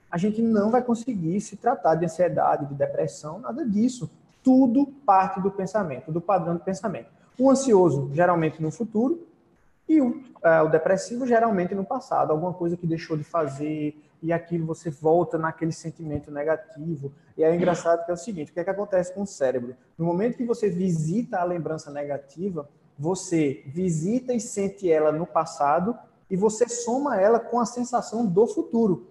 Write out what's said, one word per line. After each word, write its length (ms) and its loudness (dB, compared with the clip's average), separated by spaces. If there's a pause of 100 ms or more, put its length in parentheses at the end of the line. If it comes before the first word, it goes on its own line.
(100)
a 60 -6
gente 240 -2
não 300 2
vai 120 2
conseguir 580 -2
se 160 -14
tratar 400 0
de 80 0
ansiedade, 600 0
de 80 -8
depressão, 680 0
nada 260 -6
disso. 440 0 (320)
Tudo 440 6 (180)
parte 360 4
do 100 2
pensamento, 600 -4
do 80 -2
padrão 360 0
de 60 -8
pensamento. 460 -6 (300)
O 120 6
ansioso, 600 4
geralmente 500 2
no 80 -2
futuro, 560 -2 (640)
e 120 6
o, 220 0 (200)
é, 200 6
o 60 4
depressivo, 580 0
geralmente 480 2
no 100 -4
passado. 460 -2
Alguma 220 -2
coisa 240 -4
que 100 -8
deixou 300 -4
de 80 -6
fazer, 720 -4 (260)
e 100 -2
aquilo 320 -2
você 240 -8
volta 480 2
naquele 360 -2
sentimento 580 -10
negativo. 840 -6 (240)
E 60 0
é 120 4
engraçado 500 0
que 60 -8
é 40 0
o 20 -6
seguinte: 340 -10
o 40 -20
que 60 -6
é 40 -4
que 60 -4
acontece 420 -2
com 100 -8
o 40 -4
cérebro? 480 -2 (240)
No 60 -2
momento 320 0
que 80 -4
você 260 0
visita 680 -2
a 60 0
lembrança 460 -6
negativa, 800 -8 (280)
você 680 -2
visita 680 -2
e 80 0
sente 500 -4
ela 200 4
no 160 -2
passado, 720 0 (320)
e 60 -2
você 320 2
soma 520 -2
ela 200 6
com 180 -4
a 80 0
sensação 580 -4
do 220 4
futuro. 640 0